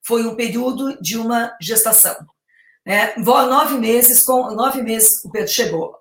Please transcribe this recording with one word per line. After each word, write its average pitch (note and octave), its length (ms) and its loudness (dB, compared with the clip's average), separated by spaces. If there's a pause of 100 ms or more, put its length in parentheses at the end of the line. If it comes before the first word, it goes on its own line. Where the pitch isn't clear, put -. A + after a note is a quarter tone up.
Foi A#3 220 0
um A3+ 100 -6
período B3 640 -4
de G3+ 160 -6
uma A#3 420 -2
gestação, A3 560 0 (720)
né? G#3 320 0
Vo-, B3 280 4
nove C#4 320 2
meses, A#3 460 2
com B3+ 280 2
nove C4 300 -2
meses A3 440 0
o E3+ 60 -18
Pedro G#3 200 -4
chegou D#3+ 500 -4